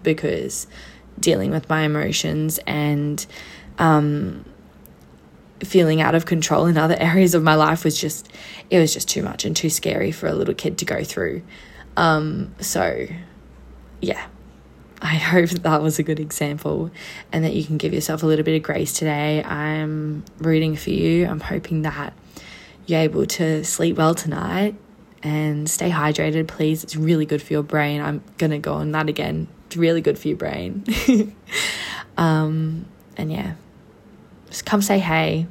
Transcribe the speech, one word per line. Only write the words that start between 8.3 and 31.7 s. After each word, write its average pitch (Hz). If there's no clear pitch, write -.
it 185
was 160
just -
too -
much -
and 156
too 160
scary -
for 165
a 160
little -
kid -
to -
go -
through. 85
Um, 156
so, -
yeah, -
I 156
<laughs> -
hope 170
that 175
that 156
was 156
a 160
good 156
example 151
and 160
that 160
you 160
can 151
give 156
yourself 156
a -
little 156
bit 160
of 156
grace 151
today. 151
I'm 151
rooting 160
for -
you. 165
I'm 156
hoping -
that 143
you're 165
able 156
to 156
sleep 165
well 160
tonight 175
and 151
stay 175
hydrated, 156
please. 156
It's -
really 156
good 151
for -
your 151
brain. 147
I'm 147
gonna 156
go 151
on 151
that 156
again. 156
It's -
really 165
good 151
for -
your 151
brain. 156
<laughs> 208